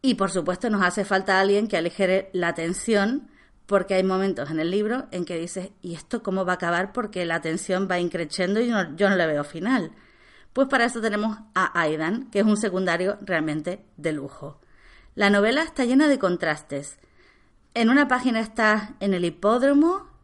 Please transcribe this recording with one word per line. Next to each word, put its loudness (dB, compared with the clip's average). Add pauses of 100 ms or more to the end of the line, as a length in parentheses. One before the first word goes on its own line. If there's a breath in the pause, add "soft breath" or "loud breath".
Y 2
por 0
supuesto -2
nos 2
hace 0
falta 2
alguien 2
que -2
aligere 0
la -2
tensión, -2 (360 soft breath)
porque 2
hay 4
momentos 0
en -4
el -2
libro -2
en -6
que -8
dices, -10 (100)
"¿Y -10
esto -10
cómo -2
va -2
a 0
acabar? -2
Porque -6
la -4
tensión -2
va 0
increciendo -2
y 0
no, -2
yo 2
no 2
le 2
veo 0
final". -2 (600 soft breath)
Pues 2
para 2
eso -4
tenemos -2 (160)
a 0
Aidan, -2
que 0
es 4
un 4
secundario 0
realmente -4 (120)
de -4
lujo. -12 (560 soft breath)
La 2
novela 4
está -2
llena 4
de 4
contrastes. -4 (760 soft breath)
En 2
una 4
página 0
estás 0
en 0
el 0
hipódromo 2 (160)